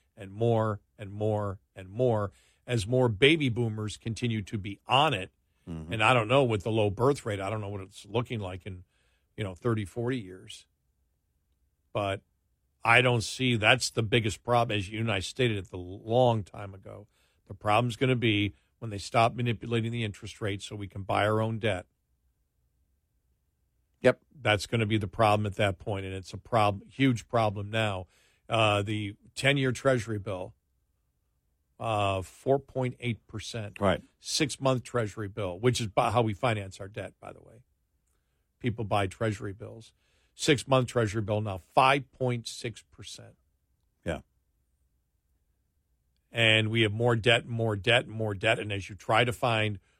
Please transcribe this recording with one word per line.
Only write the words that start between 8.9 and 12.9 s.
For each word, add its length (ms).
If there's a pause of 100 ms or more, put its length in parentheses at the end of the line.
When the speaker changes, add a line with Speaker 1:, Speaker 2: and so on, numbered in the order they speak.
Speaker 1:
you 80
know, 100
thirty, 300
forty 340
years. 460 (1300)
But 260 (640)
I 180